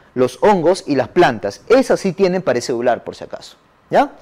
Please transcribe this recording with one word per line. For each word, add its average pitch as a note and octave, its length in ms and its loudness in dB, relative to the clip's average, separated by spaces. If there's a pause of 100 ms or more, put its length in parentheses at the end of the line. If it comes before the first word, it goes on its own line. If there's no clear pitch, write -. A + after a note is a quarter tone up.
(140)
Los B2+ 280 -2
hongos F#3 440 2
y C#3+ 100 -2
las - 120 -2
plantas. B2 600 0
Esas A#3+ 320 2
sí F#3+ 120 -4
tienen F#3 300 -2
pared B2 180 0
celular, A#2+ 440 -2
por F2 120 -12
si - 80 -16
acaso, - 320 -20 (340)
¿ya? B3+ 320 0